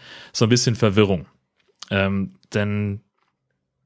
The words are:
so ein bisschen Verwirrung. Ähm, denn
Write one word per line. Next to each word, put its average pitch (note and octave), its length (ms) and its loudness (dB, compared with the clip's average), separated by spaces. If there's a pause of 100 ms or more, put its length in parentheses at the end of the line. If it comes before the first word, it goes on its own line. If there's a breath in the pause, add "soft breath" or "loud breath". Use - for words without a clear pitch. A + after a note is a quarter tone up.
(340 loud breath)
so - 120 2
ein G#2+ 40 4
bisschen B2 260 2
Verwirrung. G2 500 2 (640)
Ähm, G2 460 -2 (180)
denn G#2 460 -2 (880)